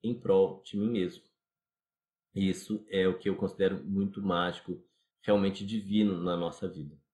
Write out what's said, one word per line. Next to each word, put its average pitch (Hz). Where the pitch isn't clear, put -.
em 120
prol 95
de -
mim 107
mesmo. 92
Isso 98
é 95
o 92
que -
eu 92
considero 95
muito 98
mágico, 87
realmente 98
divino 104
na 87
nossa 85
vida. 73